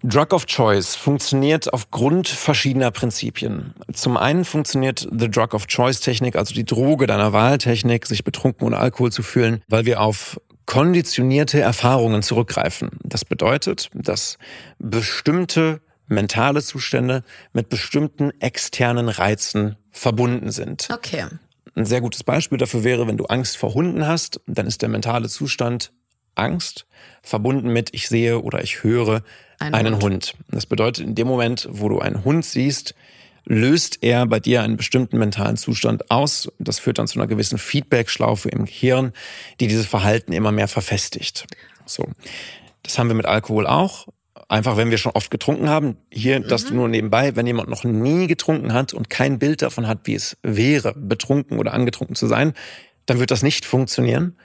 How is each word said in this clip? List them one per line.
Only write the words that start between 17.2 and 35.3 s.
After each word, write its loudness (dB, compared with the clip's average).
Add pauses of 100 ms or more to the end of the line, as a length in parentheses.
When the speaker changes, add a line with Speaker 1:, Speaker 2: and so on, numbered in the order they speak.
Speaker 1:
mit -2
bestimmten -2 (100)
externen -2
Reizen 0 (140)
verbunden 0
sind. -8
Speaker 2:
Okay. -6 (480)
Speaker 1:
Ein -2
sehr 0
gutes -4
Beispiel 0
dafür 0
wäre, 2
wenn -2
du -2
Angst -2
vor -2
Hunden 0
hast, -2
dann -2
ist -4
der -2
mentale -2
Zustand -4 (420)
Angst -4 (360)
verbunden 0
mit 0
ich -6
sehe 2
oder -4
ich -6
höre 4 (360)
Speaker 2:
Einen -2
Speaker 1:
einen 2
Speaker 2:
Hund. 2
Speaker 1:
Hund. -2 (160)
Das -4
bedeutet, 0
in -4
dem 0
Moment, -2
wo -2
du 0
einen -4
Hund 2
siehst, -2 (500)
löst 2
er 4
bei 2
dir 2
einen 0
bestimmten 0
mentalen 0